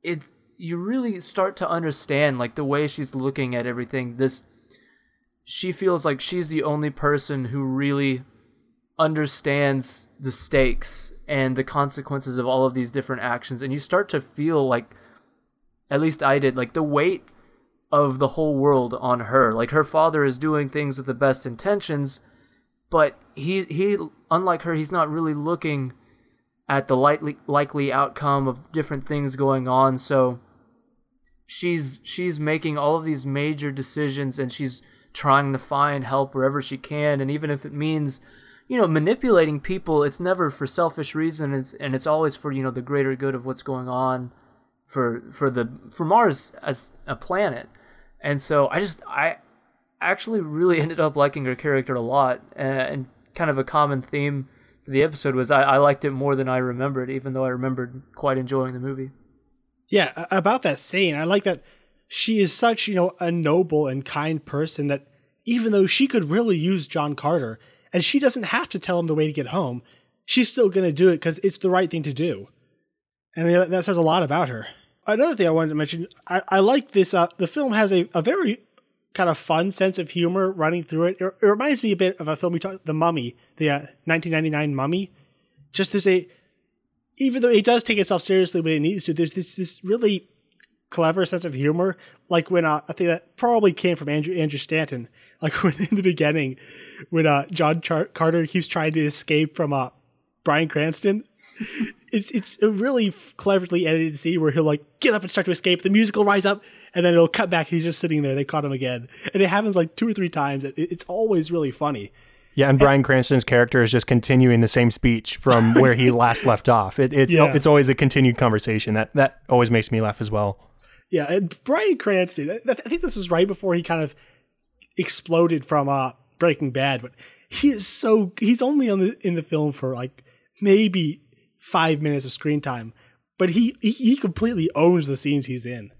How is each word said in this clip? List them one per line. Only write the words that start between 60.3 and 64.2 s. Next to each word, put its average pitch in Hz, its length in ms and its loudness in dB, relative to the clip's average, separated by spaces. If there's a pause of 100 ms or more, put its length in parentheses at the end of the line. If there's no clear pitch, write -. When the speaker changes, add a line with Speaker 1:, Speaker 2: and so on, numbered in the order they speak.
Speaker 2:
about 208 260 2
that - 160 0
scene, 175 360 0
I 156 100 -4
like 202 180 2
that 175 180 -2 (460)
she - 320 -2
is 185 120 4
such, 226 360 0
you 208 80 -4
know, 180 240 2
a 170 120 -2
noble 156 560 2
and 135 160 -6
kind 151 400 -4